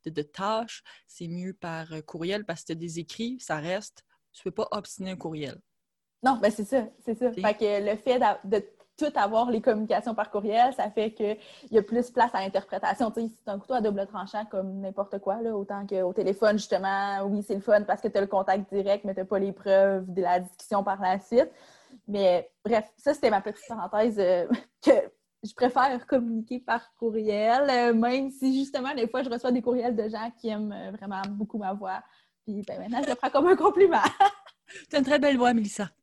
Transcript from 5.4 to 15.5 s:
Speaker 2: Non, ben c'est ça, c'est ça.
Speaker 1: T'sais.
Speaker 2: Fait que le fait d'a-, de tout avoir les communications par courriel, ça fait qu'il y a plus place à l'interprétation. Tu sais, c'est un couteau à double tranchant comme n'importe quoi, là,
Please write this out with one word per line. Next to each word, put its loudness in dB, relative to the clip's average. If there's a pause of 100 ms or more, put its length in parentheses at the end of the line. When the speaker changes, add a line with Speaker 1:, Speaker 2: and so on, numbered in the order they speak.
Speaker 2:
Non, 4
ben 4
c'est -6
ça, -2 (160)
c'est -4
ça. 0
Speaker 1:
T'sais. -8
Speaker 2:
Fait 2
que 0
le 0
fait 0
d'a-, 2
de 2 (340)
tout -2
avoir 2
les 0
communications 0
par -4
courriel, 2
ça -4
fait -2
qu'il -4 (340)
y 6
a 6
plus -2
place 2
à 0
l'interprétation. -2
Tu -6
sais, -6 (140)
c'est -10
un -6
couteau -6
à 2
double -2
tranchant -8
comme -6
n'importe -6
quoi, -4
là, -4